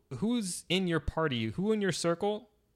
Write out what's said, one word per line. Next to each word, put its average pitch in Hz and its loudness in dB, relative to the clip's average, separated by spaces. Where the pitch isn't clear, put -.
who's 208 -2
in 185 2
your 165 2
party, 131 0
who 185 0
in 214 0
your 190 2
circle, 202 0